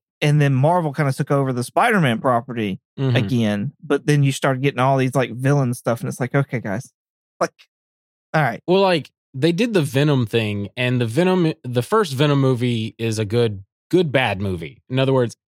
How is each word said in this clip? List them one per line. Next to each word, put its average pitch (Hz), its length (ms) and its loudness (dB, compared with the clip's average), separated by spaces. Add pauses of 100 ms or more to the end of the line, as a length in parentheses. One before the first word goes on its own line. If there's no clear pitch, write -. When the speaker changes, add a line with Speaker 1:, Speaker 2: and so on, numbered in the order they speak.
(200)
Speaker 1:
and 147 200 2
then 139 120 2
Marvel 156 400 2
kinda 139 200 -2
took - 180 -6
over 139 220 0
the 120 100 -4
Spider-Man 170 580 2
property 117 600 -2 (180)
Speaker 2:
Mm-hmm. 135 180 0
Speaker 1:
again. 110 640 0
But 143 260 -2
then 147 180 4
you 135 80 2
start 131 300 -2
getting 131 180 0
all 135 160 2
these, 131 180 0
like, 123 160 0
villain 127 440 0
stuff. 117 260 -4
And 131 80 -6
it's 131 100 -8
like, 123 160 -4
okay, 139 240 -2
guys. 104 340 -8 (480)
Like, - 120 -4 (840)
all 156 80 2
right. 117 240 -2
Speaker 2:
Well, 185 140 2
like, 175 320 0 (200)
they 151 200 2
did 220 220 0
the 170 80 2
Venom 135 440 2
thing, 104 500 -2
and 123 240 0
the 117 60 0
Venom, 170 460 2 (100)
the 123 200 -2
first 196 320 0
Venom 143 260 2
movie 120 580 0
is 113 220 -2
a 110 40 -2
good, 107 380 -2 (300)
good, 170 180 2
bad 113 300 0
movie. 90 500 -8
In 131 80 -2
other 135 140 2
words, 123 240 0 (120)